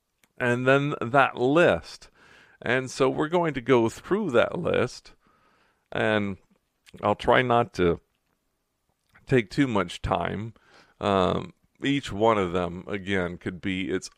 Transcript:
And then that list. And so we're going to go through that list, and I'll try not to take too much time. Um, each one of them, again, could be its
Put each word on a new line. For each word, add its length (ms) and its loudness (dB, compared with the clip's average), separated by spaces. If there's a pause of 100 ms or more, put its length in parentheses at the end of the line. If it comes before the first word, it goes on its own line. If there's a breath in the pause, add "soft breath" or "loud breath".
(360)
And 300 -2
then 340 2
that 360 2
list. 760 0 (500 soft breath)
And 300 -4
so 180 0
we're 200 -2
going 260 0
to 60 -4
go 280 4
through 440 -2
that 260 2
list, 540 -2 (800)
and 460 -2 (640)
I'll 100 2
try 260 4
not 340 0
to 260 0 (1300)
take 200 2
too 200 0
much 340 -2
time. 520 -4 (460 soft breath)
Um, 520 0 (320)
each 280 -2
one 240 4
of 160 0
them, 360 -4
again, 500 -4
could 220 -10
be 300 -4
its 280 -4